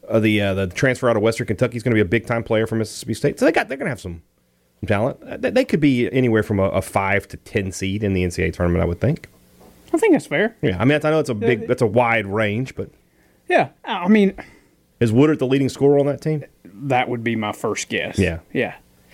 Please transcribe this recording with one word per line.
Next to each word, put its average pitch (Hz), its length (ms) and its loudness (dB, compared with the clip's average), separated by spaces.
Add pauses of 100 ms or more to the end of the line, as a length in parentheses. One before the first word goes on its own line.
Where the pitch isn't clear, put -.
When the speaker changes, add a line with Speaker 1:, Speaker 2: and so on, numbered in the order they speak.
Speaker 1:
uh, 110 120 2
the, 107 220 2
uh, 98 120 0
the 95 120 0
transfer 127 420 0
out 117 80 2
of 101 60 0
Western 113 240 0
Kentucky 120 300 -2
is 110 60 -8
gonna 117 120 0
be 110 60 4
a 107 40 4
big-time 113 400 -2
player 110 220 0
for - 100 -4
Mississippi 110 380 -6
State. - 240 -2
So 262 80 2
they 320 60 4
got, 220 160 -2
they're 269 100 -8
gonna 233 120 -6
have 120 100 -10
some, 85 220 -12 (580)
some 101 80 -10
talent. 110 380 -2
Uh, - 120 -12
they, - 120 -2
they 254 140 2
could - 160 0
be 123 320 2
anywhere 117 300 2
from 104 180 0
a, 95 40 2
a 95 180 0
five 98 460 -2
to - 100 -18
ten 95 340 -6
seed 98 320 -4
in 98 80 2
the 92 120 2
N 87 60 0
C 87 120 -4
A 85 40 0
A 87 60 -2
tournament, 87 300 0
I 82 40 0
would 87 140 -4
think. - 280 -2 (640)
Speaker 2:
I 349 60 0
think 427 140 4
that's 254 140 2
fair. 196 360 0
Speaker 1:
Yeah, 107 140 0
I 87 40 -4
mean, 120 100 4
that's, 151 140 2
I 151 60 2
know 156 80 2
it's 151 120 -2
a 123 40 -2
big, 110 280 0
Speaker 2:
Yeah. 113 40 -10
Speaker 1:
that's 123 160 0
a 120 40 2
wide 113 400 2
range, 107 500 -2
but - 140 -10 (580)
Speaker 2:
Yeah, 262 220 2 (140)
I 185 220 -6
mean, 202 280 6 (640)
Speaker 1:
is 117 120 2
Woodard 147 280 4
the 131 80 0
leading 139 200 2
scorer 143 300 4
on 139 80 2
that 143 140 -4
team? 156 240 -4 (200)
Speaker 2:
That 123 440 -2
would 120 160 -6
be 117 100 0
my 107 180 -2
first - 360 -6
guess. 98 300 -4
Speaker 1:
Yeah. 82 200 0 (140)
Speaker 2:
Yeah. 117 220 -2 (400)